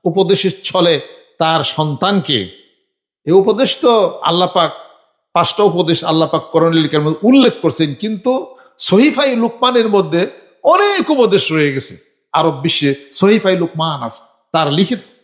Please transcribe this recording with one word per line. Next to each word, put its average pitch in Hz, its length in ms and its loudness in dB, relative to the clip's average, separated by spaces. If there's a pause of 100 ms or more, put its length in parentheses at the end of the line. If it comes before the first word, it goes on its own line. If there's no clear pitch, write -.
উপদেশের 185 460 0 (140)
ছলে 170 360 0 (380)
তার 160 260 0
সন্তানকে। 151 840 -2 (760)
এই 156 80 -2
উপদেশ 208 480 2
তো 220 420 0
আল্লাহ 175 260 0
পাক, 170 240 0 (600)
পাঁচটা 170 300 0
উপদেশ 170 420 0
আল্লাহ 160 240 0
পাক 151 140 -2
কোরআনুল 165 460 0
কারীমের 151 220 -2
মধ্যে 190 180 -2
উল্লেখ 262 240 4 (100)
করছেন, 156 320 -2
কিন্তু 220 640 -6 (220)
সহিফাই 262 580 2
লোকমানের 233 520 0
মধ্যে 180 380 0 (360)
অনেক 370 480 2
উপদেশ 214 420 2
রয়ে 147 200 0
গেছে। 131 240 -8 (360)
আরব 156 280 0
বিশ্বে 139 340 -2 (180)
সহিফাই 196 440 2
লোকমান 160 460 -4
আছে, 113 200 -8 (300)
তার 156 200 0
লিখিত। 190 260 0 (260)